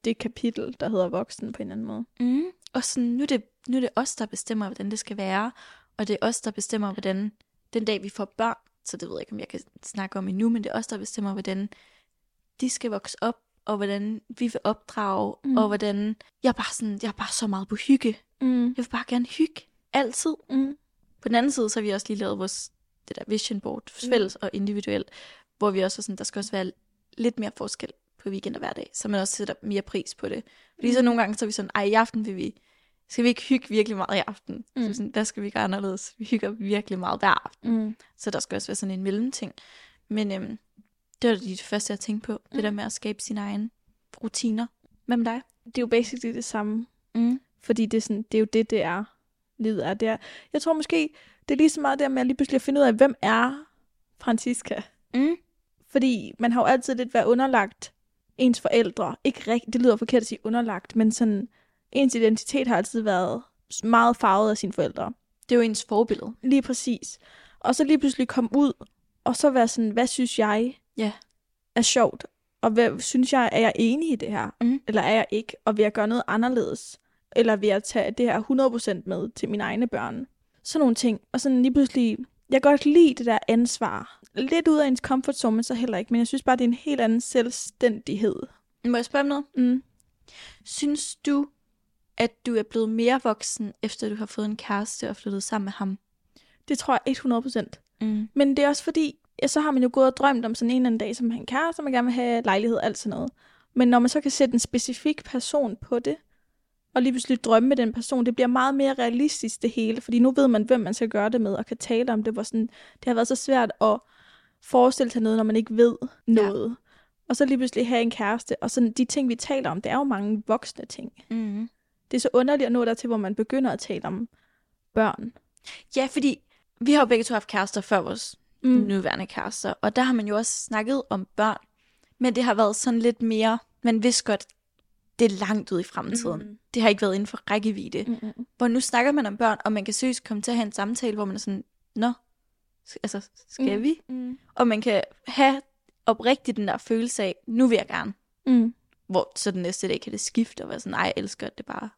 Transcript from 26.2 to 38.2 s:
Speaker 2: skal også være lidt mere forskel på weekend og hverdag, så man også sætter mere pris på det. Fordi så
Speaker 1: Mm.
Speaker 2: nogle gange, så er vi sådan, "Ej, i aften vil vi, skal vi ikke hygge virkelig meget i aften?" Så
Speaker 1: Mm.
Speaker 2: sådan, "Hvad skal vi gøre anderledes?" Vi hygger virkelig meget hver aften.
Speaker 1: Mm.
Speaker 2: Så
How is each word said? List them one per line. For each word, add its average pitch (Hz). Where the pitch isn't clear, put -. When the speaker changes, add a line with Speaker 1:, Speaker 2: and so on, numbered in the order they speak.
Speaker 2:
skal -
også 202
være 190
lidt 226
mere 214
forskel -
på -
weekend 196
og -
hverdag, -
så -
man 202
også 196
sætter 208
mere 202
pris -
på -
det. -
Fordi 240
så 254
Speaker 1:
Mm. 240
Speaker 2:
nogle 240
gange, 208
så -
er -
vi 214
sådan, 196
"Ej, 208
i 202
aften 220
vil 196
vi, -
skal -
vi 240
ikke 240
hygge 254
virkelig 208
meget 190
i -
aften?" -
Så 240
Speaker 1:
Mm. 202
Speaker 2:
sådan, 214
"Hvad 214
skal 214
vi 202
gøre 220
anderledes?" 190
Vi 226
hygger 208
virkelig 208
meget -
hver -
aften. -
Speaker 1:
Mm. 220
Speaker 2:
Så -